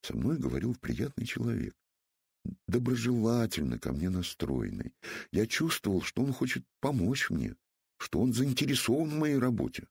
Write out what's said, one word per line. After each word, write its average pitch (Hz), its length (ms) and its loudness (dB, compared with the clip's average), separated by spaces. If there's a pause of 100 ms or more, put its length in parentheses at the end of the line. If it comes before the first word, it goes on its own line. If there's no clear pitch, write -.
Со - 140 -6
мной 131 220 0
говорил 123 360 -2
приятный 123 520 -4
человек, 117 480 -2 (920)
доброжелательно 117 1120 2
ко 64 140 -4
мне 76 180 0
настроенный. 69 840 -2 (380)
Я 107 140 2
чувствовал, 151 560 0
что - 200 -2
он 135 100 2
хочет 127 320 -2 (160)
помочь 135 500 0
мне, 65 260 -2 (420)
что - 220 -2
он 123 120 4
заинтересован 131 760 2
в 151 80 0
моей 151 200 4
работе. - 520 0